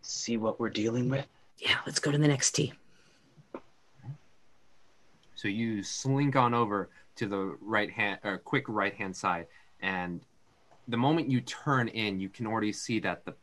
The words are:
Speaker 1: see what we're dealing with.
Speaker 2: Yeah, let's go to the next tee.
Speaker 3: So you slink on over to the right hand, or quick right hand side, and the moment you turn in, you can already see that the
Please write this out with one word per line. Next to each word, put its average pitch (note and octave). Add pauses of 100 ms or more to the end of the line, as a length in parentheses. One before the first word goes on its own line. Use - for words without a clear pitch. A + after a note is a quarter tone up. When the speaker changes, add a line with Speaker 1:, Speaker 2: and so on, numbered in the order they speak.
Speaker 1:
see -
what A2
we're A#2
dealing A2+
with. C3+ (320)
Speaker 2:
Yeah, -
let's D#3+
go D3
to D3
the D3+
next C#3
tee. D3 (2500)
Speaker 3:
So -
you A2
slink C3+
on A#2+
over G#2 (260)
to A2+
the G2
right G#2
hand, G2+
or F#2+
quick -
right G2+
hand F#2+
side, F2 (320)
and F2+ (680)
the A#2
moment C#3
you B2+
turn B2+
in, G#2+
you F#2+
can A2
already G#2+
see A2+
that F#2
the -